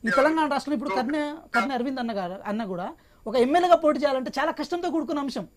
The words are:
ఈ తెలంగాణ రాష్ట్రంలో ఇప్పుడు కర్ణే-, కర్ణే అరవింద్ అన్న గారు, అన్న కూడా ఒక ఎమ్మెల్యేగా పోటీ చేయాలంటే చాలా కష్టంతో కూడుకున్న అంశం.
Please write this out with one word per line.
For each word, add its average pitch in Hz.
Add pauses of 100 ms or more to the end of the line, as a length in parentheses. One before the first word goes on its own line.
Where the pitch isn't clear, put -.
ఈ -
తెలంగాణ 311
రాష్ట్రంలో 277
ఇప్పుడు 285
కర్ణే-, 294 (220)
కర్ణే 262
అరవింద్ 262
అన్న 233 (100)
గారు, 180 (140)
అన్న 214 (120)
కూడా 180 (400)
ఒక 214 (120)
ఎమ్మెల్యేగా 349
పోటీ 294
చేయాలంటే 262
చాలా 302 (100)
కష్టంతో 349
కూడుకున్న 294
అంశం. 226